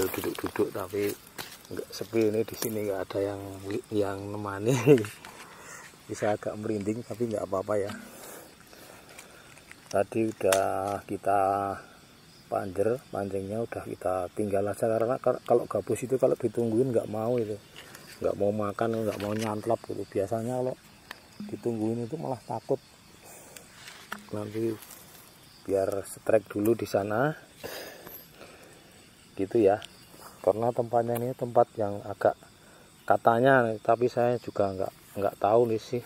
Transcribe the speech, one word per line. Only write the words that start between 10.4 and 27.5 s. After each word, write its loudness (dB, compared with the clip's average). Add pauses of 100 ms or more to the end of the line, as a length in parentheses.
kita 0 (1040)
panjer, 0
pancingnya -4
udah -8
kita -2
tinggal 0
aja, 0
karena 2
kar-, 0
kalau 6
gabus -2
itu 0
kalau 4
ditungguin 2
nggak 0
mau 0
itu, -4 (640)
nggak 0
mau 2
makan, 0
nggak -2
mau -2
nyantlap -2
gitu. -6
Biasanya -2
kalau -2 (720)
ditungguin -2
itu -8
malah -4
takut. -2 (1500)
Nanti -4 (920)
biar 2
setrek 2
dulu 2
di -4
sana, 2 (2000)